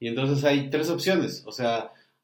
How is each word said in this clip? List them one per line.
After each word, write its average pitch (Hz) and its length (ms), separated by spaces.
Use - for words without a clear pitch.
Y 117 80
entonces 135 360
hay 143 260
tres 160 200
opciones. 170 560
O 107 60
sea, 117 400